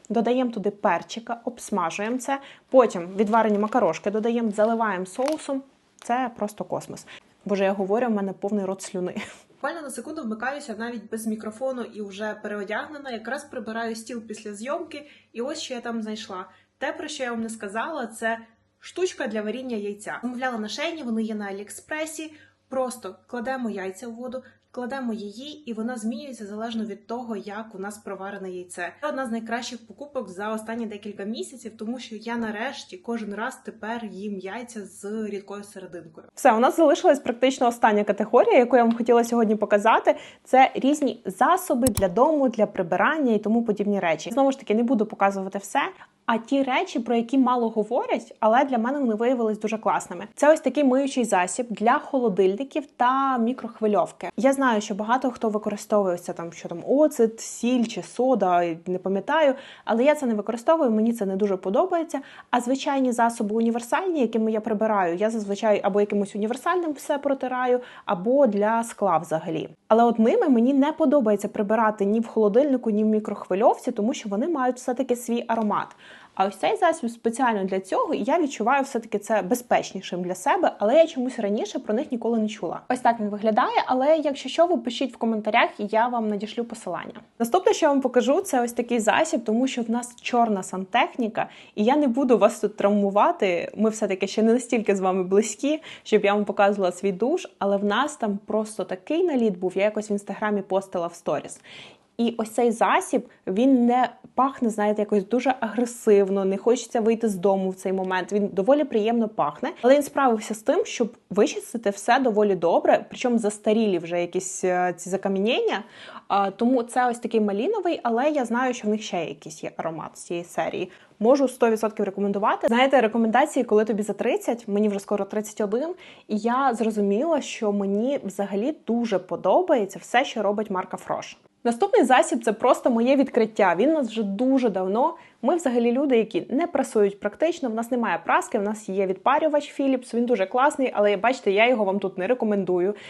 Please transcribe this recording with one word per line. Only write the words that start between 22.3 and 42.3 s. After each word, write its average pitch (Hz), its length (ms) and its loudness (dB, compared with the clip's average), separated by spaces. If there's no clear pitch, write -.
Просто 247 460 -6
кладемо 247 420 -6
яйця 196 380 -8
в 233 40 -10
воду, 254 320 -12
кладемо 247 420 -6
її, 226 560 -12
і 226 40 -6
вона 226 240 -6
змінюється 226 480 -8
залежно 220 400 -8
від 202 220 -12
того, 233 280 -8
як 208 400 -12
у 190 40 -12
нас 208 180 -10
проварене 190 540 -12
яйце. 180 500 -10
Це - 60 -4
одна 269 180 -6
з 220 60 -6
найкращих 226 560 -8
покупок 262 420 -12
за 202 220 -8
останні 226 340 -6
декілька 208 380 -10
місяців, 233 540 -10
тому 240 220 -8
що - 160 -14
я 233 200 -8
нарешті 226 600 -8
кожен 214 380 -8
раз 240 200 -6
тепер 226 560 -10
їм 196 260 -8
яйця 202 480 -10
з 214 440 -8
рідкою 202 340 -10
серединкою. 175 720 -18
Все, 262 180 6
у 220 60 4
нас 294 180 4
залишилась 320 420 6
практично 262 480 0
остання 220 360 4
категорія, 240 540 4
яку 247 200 6
я 240 60 8
вам 233 140 2
хотіла 240 260 4
сьогодні 233 320 2
показати. 214 600 4
Це 262 320 6
різні 277 500 0
засоби 269 640 2
для 196 220 2
дому, 269 400 4